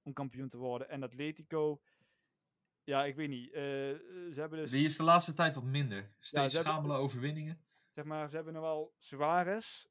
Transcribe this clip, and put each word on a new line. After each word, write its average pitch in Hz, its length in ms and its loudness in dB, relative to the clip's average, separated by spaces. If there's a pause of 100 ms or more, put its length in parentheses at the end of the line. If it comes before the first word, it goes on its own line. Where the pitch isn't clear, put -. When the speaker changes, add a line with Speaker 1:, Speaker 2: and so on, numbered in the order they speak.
Speaker 1:
om 139 120 -10
kampioen 131 360 -6
te 120 80 -12
worden. 123 320 -4
En 139 140 -6
Atletico, 151 760 -2 (1000)
ja, 139 220 2
ik 139 100 -4
weet 147 140 -2
niet. 123 220 -6
Eh, 143 100 -6
ze 143 720 -6
hebben 156 240 -4
dus 143 120 -2
Speaker 2:
Die 143 140 6
is 147 120 0
de 165 60 0
laatste 165 300 8
tijd 156 220 2
wat 127 80 -4
minder. 131 380 0
Speaker 1:
Ja, 104 60 -12 (120)
Speaker 2:
Steeds - 120 -10 (200)
Speaker 1:
ze 143 60 -2
hebben 156 160 2
Speaker 2:
schamele 147 200 0
overwinningen. 143 720 -2 (260)
Speaker 1:
Zeg 151 140 -8
maar, 156 240 -4
ze 151 60 -10
hebben 160 180 -6
nog 160 80 -6
wel 160 360 -2
Suarez. 175 920 0